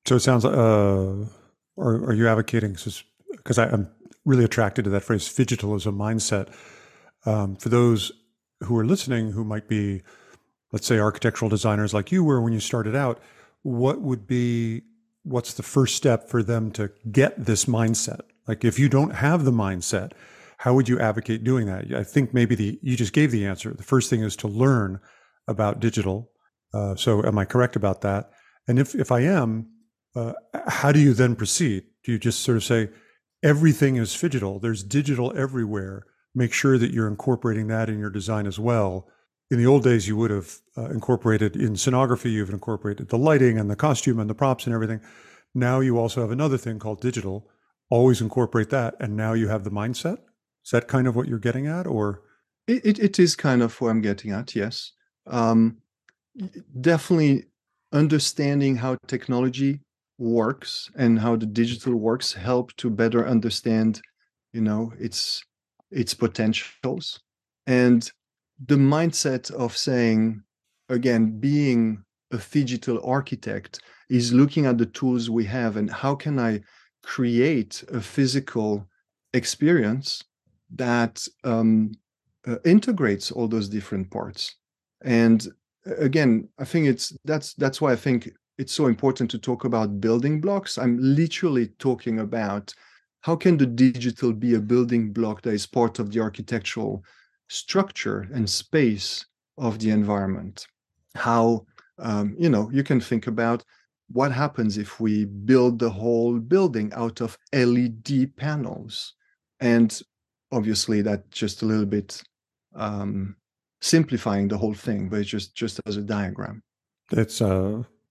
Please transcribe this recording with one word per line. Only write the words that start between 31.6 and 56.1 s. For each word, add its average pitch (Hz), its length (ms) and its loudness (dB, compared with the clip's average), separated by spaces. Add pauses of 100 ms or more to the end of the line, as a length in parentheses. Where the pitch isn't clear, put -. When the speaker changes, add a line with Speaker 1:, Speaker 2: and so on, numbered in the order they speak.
Speaker 1:
Do 123 80 -4
you 110 80 0
just 113 220 -2
sort 123 160 0
of 104 60 -2
say, 113 260 2 (540)
"Everything 147 540 4
is 113 140 -2
phygital, 101 500 -4
there's 110 220 -2
digital 131 540 -2
everywhere, 107 680 -6 (280)
make 123 200 0
sure 135 240 4
that 117 140 2
you're 113 180 0
incorporating 110 580 -2
that 110 220 0
in 107 100 -4
your 104 100 -6
design 104 380 -4
as 95 100 -6
well"? 107 520 0 (420)
In 127 60 2
the 120 80 4
old 135 180 8
days, 117 240 4
you 107 80 -2
would 107 160 0
have, 98 240 -6 (220)
uh, 113 120 -6
incorporated 110 680 0
in 107 160 0
scenography, 127 580 0
you've 104 180 -2
incorporated 101 600 -8
the 117 80 0
lighting 131 420 4
and 104 100 -2
the 104 60 -2
costume 127 440 0
and 107 100 -4
the 113 40 -4
props 131 320 -2
and 120 80 -2
everything. 110 280 -4 (520)
Now 127 280 2
you 123 180 2
also 117 220 -2
have 110 100 -4
another 135 260 0
thing 113 220 -8
called 107 220 -8
digital. 107 480 -6 (400)
Always 120 320 6
incorporate 113 480 0
that, 123 300 -2
and 104 180 -6
now 110 160 -2
you 110 160 0
have 107 160 -2
the 104 40 -8
mindset? 120 480 -6 (460)
Is - 80 -10
that 120 160 2
kind 131 200 2
of 117 80 0
what 123 120 0
you're 120 120 -4
getting 120 280 -2
at, 175 180 -6
or? 104 380 -2 (440)
Speaker 2:
It, 240 180 0
it, 208 140 4
it 202 200 2
is 175 160 4
kind 127 260 2
of 117 200 -2
what 120 80 2
I'm 110 120 2
getting 104 300 -4
at, 110 240 -8
yes. 110 380 -6 (340)
Um, 113 500 2 (580)